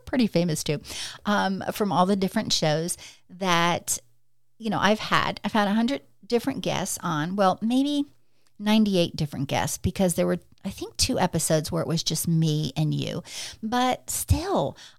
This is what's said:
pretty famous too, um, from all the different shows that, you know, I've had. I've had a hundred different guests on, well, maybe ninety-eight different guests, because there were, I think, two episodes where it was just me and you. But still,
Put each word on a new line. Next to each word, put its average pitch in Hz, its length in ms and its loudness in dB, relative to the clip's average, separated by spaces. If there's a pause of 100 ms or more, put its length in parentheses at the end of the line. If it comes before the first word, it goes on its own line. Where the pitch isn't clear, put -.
pretty 247 220 2
famous 170 360 0
too, 147 160 -2 (460)
um, 196 480 0
from 202 180 -2
all 175 140 4
the 202 100 2
different 190 380 0
shows 160 440 0 (320)
that, 175 720 0 (580)
you 220 120 -6
know, 180 100 0
I've 208 200 4
had. - 440 0
I've - 80 -4
had 208 160 2
a 202 60 0
hundred 233 300 0 (220)
different 233 360 0
guests 165 420 -2
on, 170 320 -2
well, 185 260 4
maybe 277 440 2 (520)
ninety-eight 208 600 2
different 139 320 -4
guests, 135 280 0
because 185 360 0
there 180 140 0
were, 180 120 0 (240)
I 196 60 -8
think, 359 260 -12
two - 240 -2
episodes 160 540 0
where 165 80 0
it - 80 -4
was 165 140 -2
just - 220 -4
me 160 520 2
and 156 160 0
you. 135 280 -4 (400)
But 247 480 -2
still, 294 680 -2 (220)